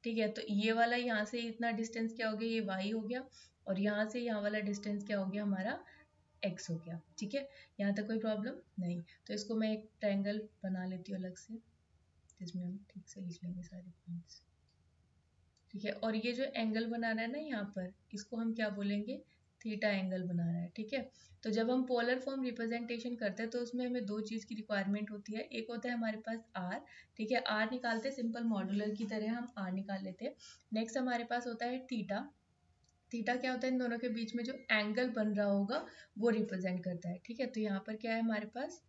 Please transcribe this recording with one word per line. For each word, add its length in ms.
ठीक 140
है, 120
तो 120
ये 220
वाला 220
यहाँ 300
से 140
इतना 320
distance 420
क्या 160
हो 80
गया, 120
ये 120
वाई 300
हो 100
गया, 220
और 120
यहाँ 300
से 100
यहाँ 220
वाला 200
distance 420
क्या 160
हो 60
गया, 180
हमारा 340
एक्स 260
हो 80
गया, 220
ठीक 160
है। 120
यहाँ 160
तक 120
कोई 120
problem 360
नहीं। 220
तो 60
इसको 220
मैं 180
एक 140
triangle 420
बना 220
लेती 260
हूँ 80
अलग 180
से, 220
जिसमें 240
हम 140
ठीक 200
से 120
लिख 220
लेंगे 200
सारे 200
points, 580
ठीक 120
है। 80
और 240
ये 160
जो 120
एंगल 420
बना 240
रहा 100
है 100
ना 80
यहाँ 380
पर, 160
इसको 240
हम 160
क्या 180
बोलेंगे, 500
theta 300
angle 320
बना 220
रहा 160
है, 140
ठीक 180
है। 160
तो 80
जब 200
हम 140
polar 340
form 240
representation 720
करते 280
हैं 80
तो 80
उसमें 260
हमें 200
दो 160
चीज़ 240
की 100
requirement 560
होती 220
है, 80
एक 280
होता 200
है 60
हमारे 240
पास 200
आर, 240
ठीक 140
है, 80
आर 220
निकालते 380
हैं, 60
simple 300
modular 500
की 100
तरह 280
हम 240
आर 160
निकाल 300
लेते 220
हैं। 80
Next 240
हमारे 280
पास 220
होता 180
है 220
theta। 340
theta 300
क्या 100
होता 160
है, 60
इन 60
दोनों 200
के 120
बीच 240
में 80
जो 100
angle 400
बन 220
रहा 140
होगा 380
वो 140
represent 520
करता 260
है, 160
ठीक 140
है। 80
तो 140
यहाँ 260
पर 100
क्या 160
है 80
हमारे 340
पास? 340